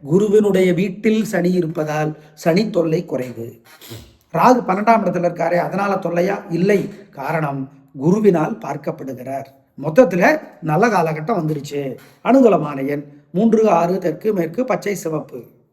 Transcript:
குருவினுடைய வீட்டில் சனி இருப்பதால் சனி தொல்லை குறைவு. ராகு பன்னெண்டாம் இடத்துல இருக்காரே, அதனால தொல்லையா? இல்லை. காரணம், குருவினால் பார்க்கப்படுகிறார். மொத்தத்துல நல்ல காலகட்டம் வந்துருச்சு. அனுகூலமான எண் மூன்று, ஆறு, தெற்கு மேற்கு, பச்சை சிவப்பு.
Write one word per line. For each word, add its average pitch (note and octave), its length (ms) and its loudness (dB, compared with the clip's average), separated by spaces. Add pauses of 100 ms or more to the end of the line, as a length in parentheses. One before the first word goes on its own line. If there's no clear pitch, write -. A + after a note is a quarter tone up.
குருவினுடைய F#3+ 680 4
வீட்டில் G#3 520 0
சனி F3+ 280 0
இருப்பதால் D#3 640 -2 (180)
சனி F#3 360 0
தொல்லை E3 340 0
குறைவு. A#2+ 560 -10 (720)
ராகு A3+ 360 6
பன்னெண்டாம் G#3 360 2
இடத்துல F3 240 0
இருக்காரே, E3 280 -2
அதனால F#3 380 -2
தொல்லையா? F#3 560 -2
இல்லை. F3+ 380 0 (220)
காரணம், C#3 600 -6 (320)
குருவினால் G3 560 2
பார்க்கப்படுகிறார். C3+ 840 -10 (380)
மொத்தத்துல F#3+ 580 4 (200)
நல்ல D#3+ 260 2
காலகட்டம் E3 520 0
வந்துருச்சு. C#3+ 580 -6 (280)
அனுகூலமான E3 640 4
எண் D3 160 -4 (260)
மூன்று, G#3+ 400 2
ஆறு, F3 280 2
தெற்கு F3+ 340 -4
மேற்கு, F3 320 -2
பச்சை G3+ 300 -4
சிவப்பு. D3+ 480 -8 (300)